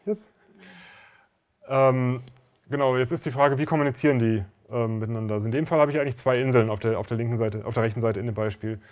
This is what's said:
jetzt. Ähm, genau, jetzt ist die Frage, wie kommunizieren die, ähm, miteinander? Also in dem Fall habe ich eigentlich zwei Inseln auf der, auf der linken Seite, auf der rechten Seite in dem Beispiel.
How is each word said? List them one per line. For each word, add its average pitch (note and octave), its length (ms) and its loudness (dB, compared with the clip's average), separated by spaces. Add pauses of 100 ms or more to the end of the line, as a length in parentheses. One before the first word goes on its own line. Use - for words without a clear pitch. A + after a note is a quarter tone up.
jetzt. G#3 260 -6 (1400)
Ähm, B2+ 540 2 (480)
genau, C3 260 0
jetzt B2+ 160 0
ist - 140 -4
die C#3 40 -6
Frage, C#3 280 4
wie D3+ 80 -2
kommunizieren C#3+ 520 2
die, A2 240 2 (280)
ähm, A2+ 300 -2
miteinander? A2 340 -4
Also G#2+ 120 -2
in A2+ 60 -4
dem D3+ 140 -2
Fall E3 120 0
habe D3 140 4
ich D3 80 0
eigentlich C#3 160 -4
zwei B2+ 240 0
Inseln B2 300 4
auf G#2 100 -4
der, A2 180 0
auf G#2 80 -6
der A#2 120 -4
linken A#2 180 -4
Seite, G#2+ 300 -2
auf A2+ 80 -4
der A2+ 80 2
rechten A2 180 -2
Seite A2+ 200 -2
in A#2 60 -6
dem A2 80 -6
Beispiel. G#2+ 460 -6 (120)